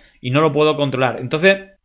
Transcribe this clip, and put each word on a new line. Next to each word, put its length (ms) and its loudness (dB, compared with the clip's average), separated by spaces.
Y 100 -6
no 100 2
lo 120 2
puedo 240 2
controlar. 440 -2
Entonces, 380 0